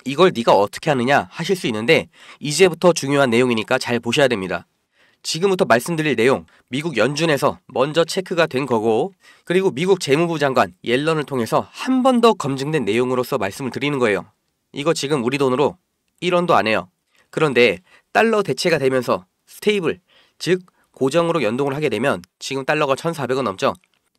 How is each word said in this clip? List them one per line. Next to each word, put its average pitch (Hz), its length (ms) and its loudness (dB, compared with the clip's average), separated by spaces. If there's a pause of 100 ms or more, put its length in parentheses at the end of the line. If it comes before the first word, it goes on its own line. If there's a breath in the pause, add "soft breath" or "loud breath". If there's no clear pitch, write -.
"이걸 147 300 2
네가 143 200 2
어떻게 104 360 0
하느냐?" 120 400 0
하실 175 260 -4
수 185 100 -8
있는데 110 420 0 (320 loud breath)
이제부터 165 520 2
중요한 139 380 2
내용이니까 120 480 2
잘 120 220 -4
보셔야 127 280 2
됩니다. 92 380 -4 (560)
지금부터 185 440 0
말씀드릴 156 500 0
내용, 113 300 2 (220 soft breath)
미국 147 280 -6
연준에서 139 720 0
먼저 151 380 0
체크가 175 420 -2
된 131 180 -4
거고 120 480 0 (320 soft breath)
그리고 185 260 0
미국 180 300 0
재무부 165 380 0
장관 127 340 2 (100)
옐런을 147 420 -2
통해서 123 460 -2
한 262 320 -2
번 247 200 4
더 233 100 6
검증된 135 540 -4
내용으로서 123 500 0
말씀을 107 340 -6
드리는 143 280 -4
거예요. 104 260 0 (480)
이거 147 220 -2
지금 143 280 -2
우리 123 140 -2
돈으로 135 400 0 (440)
일 180 140 -2
원도 175 200 2
안 104 120 2
해요. 104 220 -2 (400)
그런데 120 520 2 (320 soft breath)
달러 214 300 2
대체가 160 360 -2
되면서 127 480 -2 (200)
스테이블, 180 540 -4 (380 soft breath)
즉 185 240 -2 (300)
고정으로 165 500 0
연동을 135 340 0
하게 151 120 -2
되면 110 340 -2 (160)
지금 135 260 -8
달러가 151 320 0
천사백 135 400 -4
원 135 80 -2
넘죠. 101 300 -2 (440)